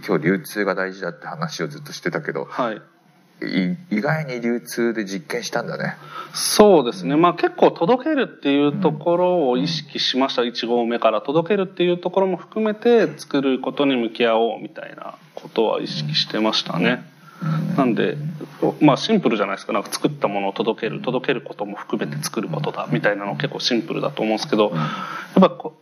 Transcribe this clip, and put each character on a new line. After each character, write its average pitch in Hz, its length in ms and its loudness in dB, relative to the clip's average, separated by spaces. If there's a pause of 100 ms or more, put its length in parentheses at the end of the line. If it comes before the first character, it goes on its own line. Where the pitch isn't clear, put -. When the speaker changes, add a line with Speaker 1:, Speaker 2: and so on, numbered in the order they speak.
Speaker 1:
今 95 100 2
日 73 60 -2
流 92 160 2
通 104 260 -4
が 95 80 2
大 95 200 -2
事 95 80 -16
だ 87 80 -6
っ 82 40 -8
て - 140 -16
話 82 360 -8
を 78 40 -2
ず 73 120 -12
っ - 20 -14
と 73 100 -16
し - 80 -12
て - 120 -10
た 80 100 -4
け 76 100 -6
ど、 - 180 -6
Speaker 2:
は 120 220 -4
い。 - 40 -8 (720)
Speaker 1:
い-、 175 300 -2 (220)
意 208 40 0
外 - 240 -2
に 123 140 -6
流 117 220 -2
通 117 320 -2
で 107 100 -4
実 95 260 -8
験 120 140 -4
し - 60 -10
た 120 120 -2
ん 101 60 -10
だ 73 100 -8
ね。 - 200 -6 (360)
Speaker 2:
そ 202 480 6
う 120 40 -2
で 113 80 -2
す 95 120 -10
ね。 139 100 0
Speaker 1:
う - 20 4
ん。 165 40 6
Speaker 2:
ま 175 80 6
あ、 165 40 2
結 349 180 0
構 - 200 6
届 247 340 2
け 311 100 0
る 208 180 0
っ - 60 -20
て 139 140 0
い 143 120 4
う 196 140 0
と 165 140 2
こ 175 240 0
ろ 180 320 2
を 123 80 2
意 139 100 0
識 160 320 -6
し - 180 -2
ま 131 120 2
し - 60 -8
た。 123 80 2
Speaker 1:
う - 20 2
ん。 - 20 0
Speaker 2:
一 120 180 -6
号 120 200 2
目 117 120 0
か 110 140 4
ら。 107 80 0
届 160 300 0
け 208 80 2
る 190 60 0
っ 185 40 -2
て 185 160 -2
い 175 80 4
う 175 60 0
と 175 120 -6
こ 190 120 2
ろ 190 60 4
も 185 100 -2
含 - 280 -4
め 214 80 0
て 220 340 4 (120)
作 143 220 -2
る 131 180 2
こ 131 140 -4
と 143 120 2
に 135 120 4
向 113 140 0
き 120 140 2
合 113 120 4
お 113 180 2
う 101 60 -12
み 104 80 -10
た - 180 -14
い - 80 -16
な - 200 -12 (200)
こ - 140 -14
と 110 160 2
は 95 160 2
意 - 60 -4
識 78 280 -4
し - 120 0
て 110 120 -4
ま 110 140 2
し - 100 0
た - 160 -4
ね。 120 260 0 (360)
Speaker 1:
う 160 320 -2
ん。 - 20 -2
Speaker 2:
な 139 80 4
ん 117 120 4
で、 101 200 2 (640)
ま 147 140 8
あ、 123 40 4
シ - 160 0
ン 202 60 6
プ 127 100 2
ル 113 60 4
じ 104 80 0
ゃ - 20 2
な 98 80 -4
い - 40 -4
で - 20 -16
す - 80 -12
か。 - 60 -2
な 101 80 0
ん - 20 -14
か - 80 -14
作 - 160 0
っ 151 40 0
た 110 180 0
も 101 100 -2
の 98 100 0
を - 40 -4
届 110 280 -2
け 110 80 -2
る、 104 120 -6
届 123 260 -2
け 143 60 2
る 117 80 -4
こ - 120 -14
と 104 120 -6
も 98 100 -8
含 - 280 -6
め 73 60 -4
て 73 140 -6
作 - 180 -6
る - 60 -6
こ - 140 -4
と - 100 -2
だ - 180 -6
み - 120 0
た 107 100 4
い 101 60 -2
な 101 80 -6
の 98 100 -2
結 - 140 -2
構 - 100 -8
シ - 180 0
ン 104 60 2
プ 104 100 -6
ル 101 80 -2
だ 98 80 -2
と 107 120 -6
思 110 100 0
う - 40 2
ん - 20 0
で - 60 -6
す - 60 -8
け 110 60 2
ど、 107 140 4
Speaker 1:
う 87 40 -2
ん。 82 40 -2
Speaker 2:
や 76 80 0
っ - 560 0
ぱ 185 80 8
こ - 320 -10